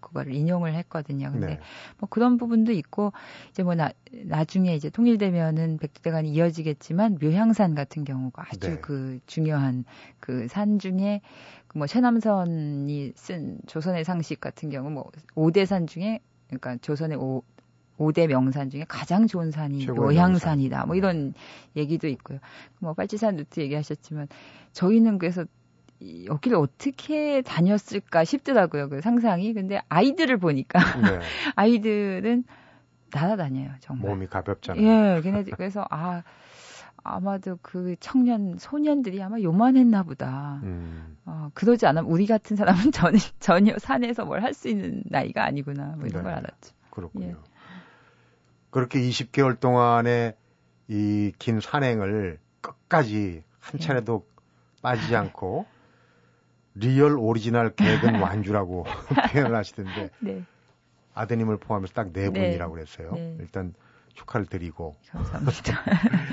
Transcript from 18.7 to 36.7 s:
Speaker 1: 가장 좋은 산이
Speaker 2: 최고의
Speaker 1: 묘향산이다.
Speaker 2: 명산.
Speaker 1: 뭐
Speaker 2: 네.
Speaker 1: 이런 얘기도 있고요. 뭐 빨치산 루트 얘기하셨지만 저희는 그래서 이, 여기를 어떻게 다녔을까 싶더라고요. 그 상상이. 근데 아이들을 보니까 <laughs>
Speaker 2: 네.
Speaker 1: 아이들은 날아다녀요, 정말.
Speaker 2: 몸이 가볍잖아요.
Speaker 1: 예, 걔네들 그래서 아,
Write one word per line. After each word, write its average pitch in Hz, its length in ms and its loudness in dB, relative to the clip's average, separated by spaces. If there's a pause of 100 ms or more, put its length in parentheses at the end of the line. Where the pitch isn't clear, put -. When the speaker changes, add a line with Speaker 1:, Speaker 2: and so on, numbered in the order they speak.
Speaker 1:
가장 190 400 2
좋은 170 240 -2
산이 147 340 -4
Speaker 2:
최고의 131 300 2
Speaker 1:
묘향산이다. 151 680 4
Speaker 2:
명산. - 20 -4
Speaker 1:
뭐 156 80 -2
Speaker 2:
네. - 40 2
Speaker 1:
이런 170 340 0 (420)
얘기도 151 320 -2
있고요. 139 320 -8 (400)
뭐 160 140 -6
빨치산 208 420 -2
루트 147 240 -8
얘기하셨지만 147 680 -6 (440)
저희는 220 460 4
그래서 175 260 -2 (560)
이, 87 280 -16
여기를 180 300 0
어떻게 285 840 -2
다녔을까 190 840 0
싶더라고요. 170 640 2
그 139 140 -8
상상이. 220 520 2
근데 196 360 -4
아이들을 262 480 4
보니까 160 420 2
<laughs> 151 240 2
Speaker 2:
네. 95 160 4 (380)
Speaker 1:
아이들은 208 880 2 (680)
날아다녀요, 143 580 -2 (100)
정말. 123 300 -6
Speaker 2:
몸이 95 160 -6
가볍잖아요. 98 580 -2 (320)
Speaker 1:
예, 160 40 0
걔네들 196 360 -2
그래서 196 320 -6
아, 170 340 -6 (840)